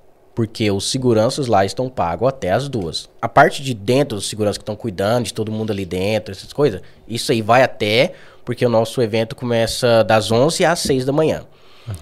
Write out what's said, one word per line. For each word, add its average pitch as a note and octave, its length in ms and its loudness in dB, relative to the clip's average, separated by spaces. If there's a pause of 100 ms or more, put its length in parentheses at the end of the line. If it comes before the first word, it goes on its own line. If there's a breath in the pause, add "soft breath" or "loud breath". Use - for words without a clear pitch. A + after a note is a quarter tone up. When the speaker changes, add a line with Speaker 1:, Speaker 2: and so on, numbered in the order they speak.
(360)
Speaker 1:
porque A2 340 -2
os G2 200 -2
seguranças B2 580 2
lá G2+ 180 4
estão B2+ 240 -4
pagos F2 380 -2
até F#2 240 -2
às C3 180 0
duas. F#2 400 -6 (120)
A A2+ 80 -6
parte D3+ 340 2
de C3+ 100 -4
dentro, A#2+ 440 -2
os F#2+ 120 -8
seguranças G#2 280 -2
que - 60 -14
estão G#2+ 120 -8
cuidando G#2 500 -2
de - 80 -10
todo A2 180 -6
mundo A2 200 -4
ali G2 140 -4
dentro, G2 460 -4
essas - 220 -16
coisas, C3+ 280 0 (260 soft breath)
isso A#2 240 -4
aí A2+ 100 0
vai A#2 220 6
até, A#2 500 2 (320 soft breath)
porque B2 200 -2
o A#2+ 40 2
nosso A2+ 320 0
evento A2+ 340 -2
começa A#2 680 2
das A2 280 2
onze C#3+ 340 2
às E3 140 2
seis C3 260 0
da C3+ 60 -2
manhã. C#3+ 320 0 (440 soft breath)
Speaker 2:
Uhum. G#2+ 140 -10